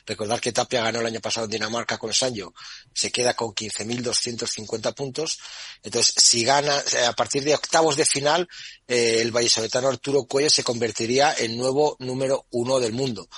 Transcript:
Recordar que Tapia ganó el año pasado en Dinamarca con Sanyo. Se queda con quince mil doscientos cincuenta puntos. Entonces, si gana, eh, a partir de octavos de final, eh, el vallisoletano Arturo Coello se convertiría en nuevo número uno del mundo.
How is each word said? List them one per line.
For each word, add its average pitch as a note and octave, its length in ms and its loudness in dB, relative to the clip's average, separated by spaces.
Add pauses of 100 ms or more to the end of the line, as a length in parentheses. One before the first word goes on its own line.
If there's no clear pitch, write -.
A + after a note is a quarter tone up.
Recordar A2 340 -4
que B2 120 -2
Tapia A#2+ 320 0
ganó A2+ 160 0
el A#2 80 -2
año A2+ 120 -6
pasado A2 260 -4
en G#2 60 -6
Dinamarca A2 460 -4
con A2 160 -6
Sanyo. A#2 400 -2 (400)
Se - 180 -4
queda B2 220 0
con A2+ 220 -4
quince G#2 300 -8
mil A#2+ 180 -4
doscientos A#2 480 -4
cincuenta A2 400 -6
puntos. C#3 480 -6 (420)
Entonces, A2 340 0
si - 300 4
gana, C#3+ 320 4
eh, B2+ 300 0
a A#2 60 0
partir C3 300 -2
de D3 120 4
octavos D#3+ 420 4
de D3+ 80 4
final, D3 420 2 (400)
eh, A#2 340 4
el A#2 100 0
vallisoletano A#2+ 560 2
Arturo C3+ 380 0
Coello C#3+ 260 2
se - 120 4
convertiría A#2+ 760 2
en A#2 180 -2
nuevo C3+ 420 2
número C3 520 -2
uno B2 280 0
del A2+ 140 0
mundo. A#2 340 -4 (100)